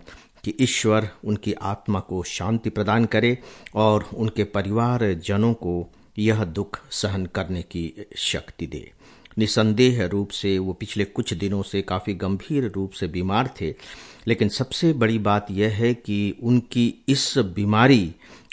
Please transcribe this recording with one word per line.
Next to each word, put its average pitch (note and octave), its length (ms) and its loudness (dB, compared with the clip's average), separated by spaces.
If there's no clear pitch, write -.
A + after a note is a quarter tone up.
कि G#2 160 -6
ईश्वर A2 500 2
उनकी G#2 280 -2
आत्मा G2 460 -4
को F2+ 240 -6
शांति A2+ 460 -2
प्रदान G#2+ 360 2
करे A#2 320 2
और G#2+ 380 4
उनके A2 300 -2
परिवारजनों G#2 1080 0
को F2 400 -4
यह G#2+ 260 2
दुख F2+ 360 -6
सहन F#2+ 340 -2
करने F2+ 360 -4
की E2 440 -8
शक्ति - 500 -6
दे। - 240 -12
निसंदेह A2 680 4
रूप G2 240 -2
से G2 280 -2
वो F#2 160 -2
पिछले G2+ 320 -4
कुछ - 280 -4
दिनों G2 300 -2
से G2 180 -4
काफ़ी F#2+ 320 -4
गंभीर G2 580 -2
रूप G2 200 -6
से - 160 -6
बीमार F#2+ 420 -2
थे, D#2 140 -4
लेकिन A2+ 220 2
सबसे - 440 0
बड़ी A2+ 260 2
बात G#2 320 2
यह G2+ 180 2
है A#2 240 2
कि G#2 500 -2
उनकी A#2+ 500 2
इस - 280 2
बीमारी G#2 800 4